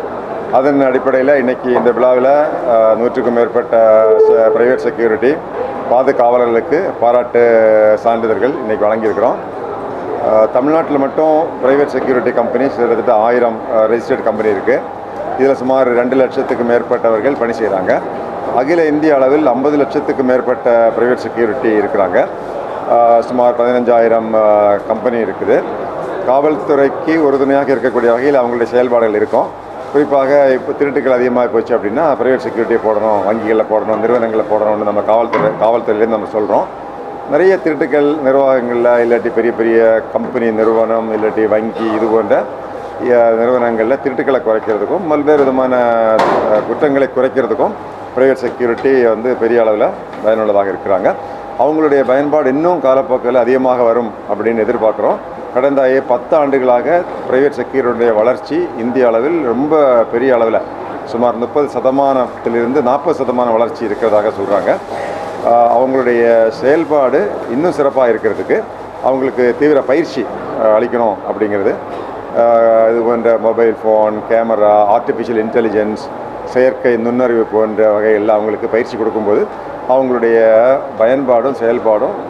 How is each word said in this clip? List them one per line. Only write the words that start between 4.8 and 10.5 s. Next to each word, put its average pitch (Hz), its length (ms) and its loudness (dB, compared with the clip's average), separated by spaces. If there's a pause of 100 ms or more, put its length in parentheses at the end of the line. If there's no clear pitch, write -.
செக்யூரிட்டி 113 500 0 (560)
பாதுகாவலர்களுக்கு 123 920 2 (180)
பாராட்டு 120 420 2 (540)
சான்றிதழ்கள் 113 560 0
இன்னைக்கு 110 340 -2
வழங்கியிருக்கிறோம். 110 500 0 (960)
அ, 107 220 4